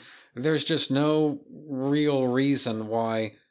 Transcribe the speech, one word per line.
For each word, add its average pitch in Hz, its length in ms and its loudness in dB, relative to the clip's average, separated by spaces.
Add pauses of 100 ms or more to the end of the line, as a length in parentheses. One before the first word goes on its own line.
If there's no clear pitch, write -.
(340)
there's 147 300 -2
just - 260 -2
no 147 500 2 (260)
real 139 600 0
reason 123 640 0
why 113 440 -2 (180)